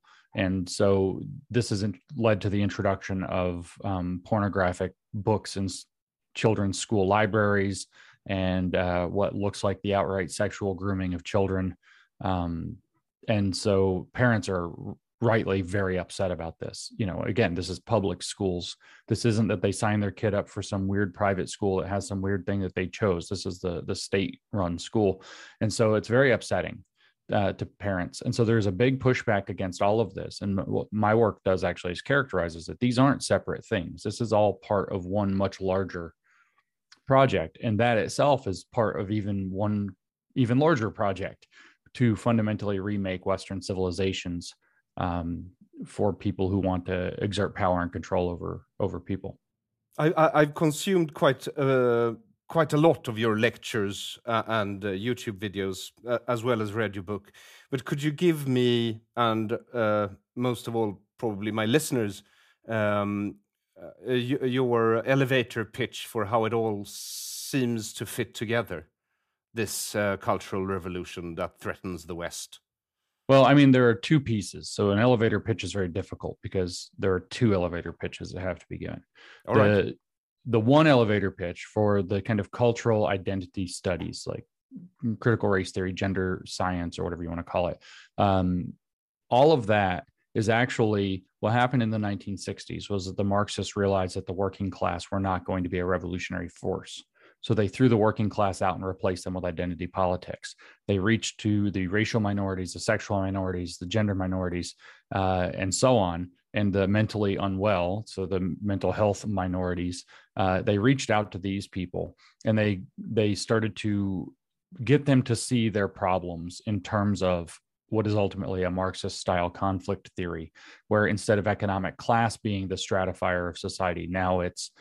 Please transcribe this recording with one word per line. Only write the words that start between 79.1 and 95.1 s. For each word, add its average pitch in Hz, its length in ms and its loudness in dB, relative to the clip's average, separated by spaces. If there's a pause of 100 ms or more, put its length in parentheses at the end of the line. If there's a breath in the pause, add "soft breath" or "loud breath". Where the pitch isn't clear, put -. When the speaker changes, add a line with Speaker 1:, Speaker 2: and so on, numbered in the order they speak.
Speaker 2:
All 110 80 2
Speaker 1:
The, 110 40 8
Speaker 2:
right. 104 360 4 (500)
Speaker 1:
the 117 140 2
one 139 260 8
elevator 107 460 6
pitch - 420 -8
for 104 300 4
the 98 180 -2
kind 107 180 0
of 95 120 -4
cultural 113 560 2
identity 95 600 -4
studies, 85 600 -4
like - 180 -8 (720)
critical 110 300 2
race 95 220 0
theory, 92 200 -4
gender 92 540 -2
science, 90 540 -4
or 90 40 -4
whatever 85 200 -6
you 82 60 -6
wanna 85 140 -6
call 90 260 -2
it, - 100 -8 (400 loud breath)
um, 92 540 2 (560)
all 135 240 6
of 127 140 2
that 98 380 2 (300)
is 110 140 0
actually 107 760 2 (140)
what 107 140 0
happened 123 280 4
in 110 80 0
the 110 100 -2
nineteen 101 380 -6
sixties - 540 -10
was 95 160 -4
that 92 100 -10
the 101 60 2
Marxists 101 520 0
realized 98 400 2
that 95 120 -8
the 95 60 -6
working 95 360 -4
class 90 420 -4